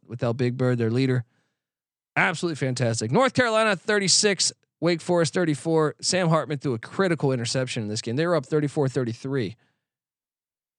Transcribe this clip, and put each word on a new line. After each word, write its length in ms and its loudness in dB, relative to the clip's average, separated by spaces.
without 300 -4
Big 200 0
Bird, 220 0
their 120 0
leader. 340 0
Absolutely 400 0
fantastic. 560 -2
North 220 4
Carolina 420 2
thirty-six, 760 0
Wake 200 2
Forest 340 0
thirty-four. 640 0
Sam 280 0
Hartman 300 2
threw 160 -2
a 40 -4
critical 540 0
interception 500 -4
in 60 -6
this 120 -6
game. 160 -4
They 100 0
were 100 2
up 100 -2
thirty-four 420 0
thirty-three. 680 -4